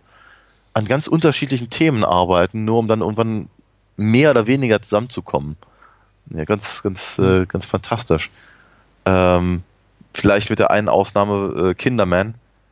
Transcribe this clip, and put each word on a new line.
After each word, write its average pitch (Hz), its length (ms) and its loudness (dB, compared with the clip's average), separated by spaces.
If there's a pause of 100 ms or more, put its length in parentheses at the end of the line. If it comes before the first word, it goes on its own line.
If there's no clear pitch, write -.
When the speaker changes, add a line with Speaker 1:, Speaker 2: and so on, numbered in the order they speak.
(760)
Speaker 1:
an 110 120 -2
ganz 135 220 -2
unterschiedlichen 139 600 0
Themen 139 340 2
arbeiten, 90 600 2
nur 113 140 2
um 113 100 0
dann 110 120 2
irgendwann 107 480 -4 (480)
mehr 120 340 4
oder 117 160 2
weniger 120 340 0
zusammenzukommen. 87 760 -4 (720)
Ja, 78 140 -8
ganz, - 380 -6
ganz, - 360 -8
Speaker 2:
Mhm. 92 240 2
Speaker 1:
äh, 92 40 -2
ganz - 200 -6
fantastisch. - 640 -4 (760)
Ähm, 90 580 2 (520)
vielleicht 101 360 2
mit 107 100 -2
der 101 100 4
einen 104 180 2
Ausnahme, 98 840 0
äh, 90 40 -2
Kinderman, 104 600 0 (380)